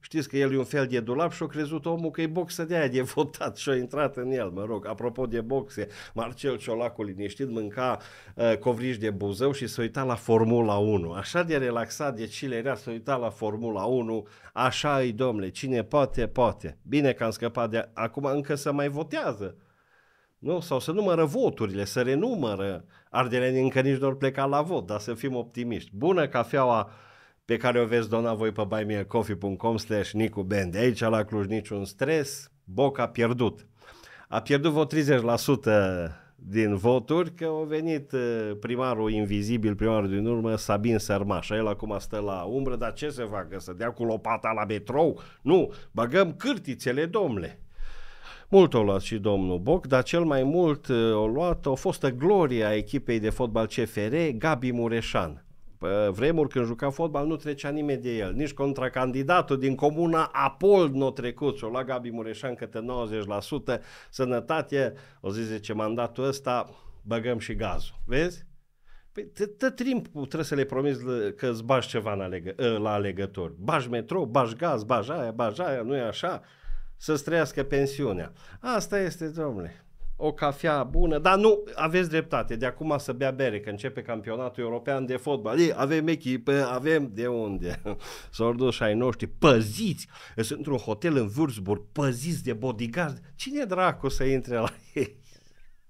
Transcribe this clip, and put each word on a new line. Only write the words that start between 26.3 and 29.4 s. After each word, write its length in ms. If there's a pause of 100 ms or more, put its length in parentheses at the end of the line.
pe 120
care 240
o 60
veți 220
dona 260
voi 180
pe 160
buy 160
me 120
a 100
coffee 280
punct 240